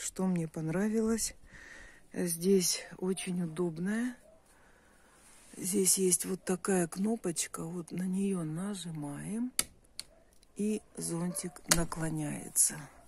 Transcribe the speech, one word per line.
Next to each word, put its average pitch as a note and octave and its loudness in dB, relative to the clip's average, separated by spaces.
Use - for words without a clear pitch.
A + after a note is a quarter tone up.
что - -2
мне F3 2
понравилось, G#3+ 2
здесь F3+ 4
очень F#3 -2
удобное. F3+ -2
Здесь F#3+ 4
есть F#3 4
вот F#3 -4
такая F#3 2
кнопочка, F#3+ -2
вот E3 -6
на F3+ -2
нее F#3+ 0
нажимаем, E3+ -4
и G#3 0
зонтик E3+ -4
наклоняется D#3 0